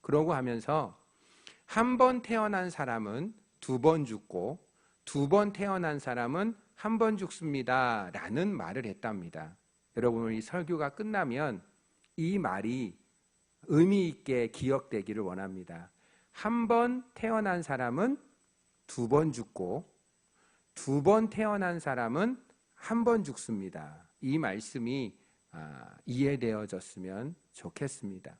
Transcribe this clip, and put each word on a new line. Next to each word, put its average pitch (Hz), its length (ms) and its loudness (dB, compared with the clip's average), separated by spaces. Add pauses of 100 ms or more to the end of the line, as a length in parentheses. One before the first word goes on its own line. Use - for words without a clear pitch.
그러고 156 340 2
하면서 127 600 -2 (680)
"한 247 300 2
번 254 260 6
태어난 208 480 0
사람은 123 640 -4 (260)
두 127 200 -2
번 156 240 6
죽고 110 600 -6 (400)
두 143 240 0
번 202 240 4
태어난 185 460 -2
사람은 135 560 -2 (220)
한 220 220 -2
번 220 180 4
죽습니다"라는 131 1400 0
말을 110 320 -4
했답니다. 87 720 -8 (400)
여러분, 117 260 2
오늘 113 120 -2
이 113 60 -2
설교가 151 500 -4
끝나면 151 720 -2 (540)
이 175 220 0
말이 110 600 -2 (680)
의미 180 400 6
있게 127 400 0
기억되기를 110 760 -2
원합니다. 92 680 -8 (420)
"한 233 340 -2
번 240 380 2 (100)
태어난 214 480 0
사람은 139 560 0 (680)
두 117 220 -4
번 147 240 6
죽고 110 600 -6 (840)
두 139 280 0
번 214 280 6
태어난 202 480 -2
사람은 143 640 -2 (320)
한 233 300 -2
번 233 180 4
죽습니다." 92 840 -8 (120)
이 135 180 0
말씀이, 117 760 -4 (380)
아, 67 420 -16 (120)
이해되어졌으면 113 1300 -2 (180)
좋겠습니다. - 880 -10